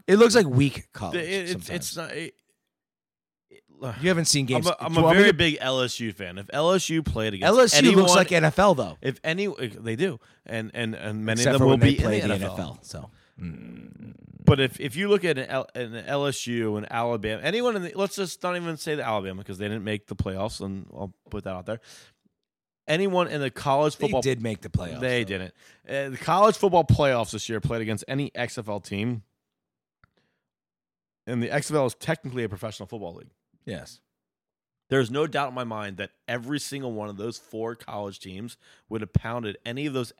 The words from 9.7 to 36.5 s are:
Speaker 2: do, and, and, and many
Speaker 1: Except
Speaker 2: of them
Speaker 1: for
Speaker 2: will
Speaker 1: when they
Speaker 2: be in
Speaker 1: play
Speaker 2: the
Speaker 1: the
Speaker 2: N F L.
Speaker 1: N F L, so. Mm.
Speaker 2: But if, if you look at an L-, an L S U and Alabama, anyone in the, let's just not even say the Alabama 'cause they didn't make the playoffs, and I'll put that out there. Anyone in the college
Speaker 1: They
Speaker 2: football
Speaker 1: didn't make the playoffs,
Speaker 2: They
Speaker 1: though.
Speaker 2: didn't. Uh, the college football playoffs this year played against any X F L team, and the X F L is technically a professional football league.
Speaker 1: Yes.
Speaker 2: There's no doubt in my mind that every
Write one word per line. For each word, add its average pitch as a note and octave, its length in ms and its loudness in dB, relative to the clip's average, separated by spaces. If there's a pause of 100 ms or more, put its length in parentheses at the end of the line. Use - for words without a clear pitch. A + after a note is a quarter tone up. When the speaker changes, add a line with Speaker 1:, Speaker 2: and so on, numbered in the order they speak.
Speaker 2:
do, D3+ 240 -4 (240)
and, A2 280 -8
and, A2 220 -4
and G#2+ 300 -6
many A2+ 160 0
Speaker 1:
Except C3 140 4
Speaker 2:
of C3+ 40 4
them - 20 -
Speaker 1:
for C3 40 6
Speaker 2:
will C3+ 80 8
Speaker 1:
when A#2 80 4
they - 100 8
Speaker 2:
be - 80 2
in - 40 4
Speaker 1:
play G#2+ 180 0
Speaker 2:
the - 80 0
Speaker 1:
the G#2 60 0
Speaker 2:
N F#2+ 80 -4
F F#2+ 80 -4
L. F#2 40 -8
Speaker 1:
N F#2 60 -6
F E2 60 -6
L, B1+ 160 -12
so. - 280 -14 (300)
Mm. A#1+ 760 -14 (300)
Speaker 2:
But C#3+ 160 8
if, C3 200 0
if A#2+ 140 -6
you G3 140 -2
look G3 160 4
at D3+ 140 0
an C3 100 -6
L-, C3 260 -4
an A#2 220 -8 (100)
L C#3+ 200 -2
S C3+ 200 -4
U A2+ 300 0
and G#2 140 -8
Alabama, A2 520 -4
anyone A3+ 340 -2
in F#3 60 -6
the, E3+ 120 -8
let's G3 220 -4
just F#3+ 260 -8
not F3+ 140 -4
even E3+ 200 -6
say D3+ 180 -6
the C3+ 100 -4
Alabama G2 400 -4
'cause F#2 140 -12
they G#2 100 -6
didn't G#2+ 160 -6
make G#2+ 220 -6
the G2+ 100 -12
playoffs, G2 440 -6
and G2 320 -8
I'll F#2 200 -12 (180)
put G#2 140 -10
that F#2+ 100 -8
out F2+ 120 -14
there. A2 140 -8 (1080)
Anyone F3+ 380 0
in D3 140 -4
the C3+ 100 -2
college D3 460 0
Speaker 1:
They - 60 -12
Speaker 2:
football B2+ 200 0
Speaker 1:
didn't B2 220 -2
make A2 160 -6
the G2+ 80 -12
playoffs, E2 320 -4
Speaker 2:
They B2 240 0
Speaker 1:
though. F#2+ 40 -6
Speaker 2:
didn't. F#2 260 -6 (340)
Uh, C#3 220 -4
the B2 80 -10
college G3+ 380 4
football F3 280 4
playoffs C3 480 4
this - 160 -8
year A2 120 -4
played A#2 220 -2
against G#2+ 240 -4
any C#3 300 -4
X A#2+ 200 -6
F G#2+ 120 -8
L G#2 100 -6
team, G#2+ 460 -4 (2000)
and A#2 160 -2
the A#2+ 80 -4
X D3 200 -2
F D3+ 60 0
L C3+ 100 2
is A#2 80 -4
technically B2+ 500 -6
a G#2+ 40 -4
professional G2+ 380 -12
football F#2+ 280 -12
league. - 180 -20 (320)
Speaker 1:
Yes. E2 340 -12 (920)
Speaker 2:
There's C3 220 2
no D3 160 -2
doubt C#3+ 220 -2
in B2+ 60 -12
my B2+ 100 -6
mind G#2 320 -8
that G2 140 -10 (180)
every B2 320 -6